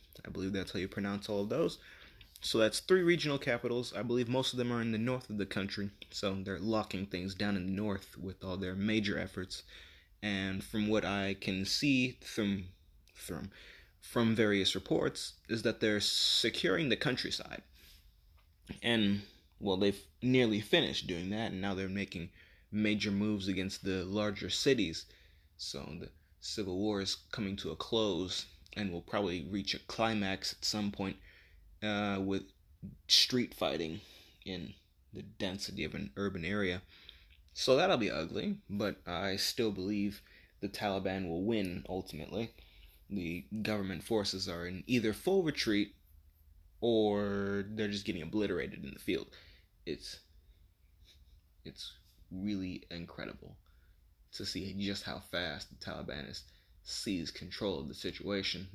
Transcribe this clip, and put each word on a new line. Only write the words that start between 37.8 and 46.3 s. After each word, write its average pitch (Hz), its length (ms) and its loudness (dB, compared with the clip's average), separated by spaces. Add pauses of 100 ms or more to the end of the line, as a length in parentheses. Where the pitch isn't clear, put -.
be 107 140 2
ugly, 85 460 -2 (120)
but 101 280 0 (100)
I 95 300 0
still 110 340 0
believe 101 520 0 (380)
the 101 80 -2
Taliban 95 580 0
will 85 180 -2
win 101 440 0
ultimately. 92 600 -4 (580)
The 87 380 -4 (160)
government 98 420 -2
forces 98 420 0
are 87 200 -4
in 90 200 -8
either 110 280 4
full 190 280 4
retreat 110 520 2 (840)